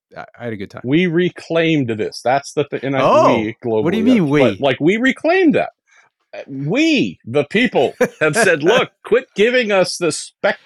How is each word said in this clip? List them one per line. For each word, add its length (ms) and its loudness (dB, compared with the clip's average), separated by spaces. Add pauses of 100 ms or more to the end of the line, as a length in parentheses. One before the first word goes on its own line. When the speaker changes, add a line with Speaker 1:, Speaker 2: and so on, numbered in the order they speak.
(160)
Speaker 1:
I, 80 -14 (140)
I 60 -16
had 80 -8
a 40 -10
good 140 -12
time. 140 -18
Speaker 2:
We 220 0
reclaimed 840 -2
this. 320 -6
That's 300 -2
the 120 -2
thi-, 180 -10
and 140 -4
I, 60 -2
Speaker 1:
Oh, 380 2
Speaker 2:
we 240 -6
globally, 200 0
Speaker 1:
what 80 0
do 60 0
you 60 -2
mean, 200 4
Speaker 2:
that's, 60 0
Speaker 1:
we? 100 4
Speaker 2:
but, 200 2
like, 200 0
we 160 2
reclaimed 580 2
that. 160 0 (640)
Uh, 140 -14
we, 760 -2
the 200 -2
people, 500 0 (260)
have 160 0
said, 260 2
Speaker 1:
<laughs> 20 -4
Speaker 2:
"Look, 260 2 (140)
quit 320 0
giving 340 2
us 280 0
the 140 -2
spec 540 -6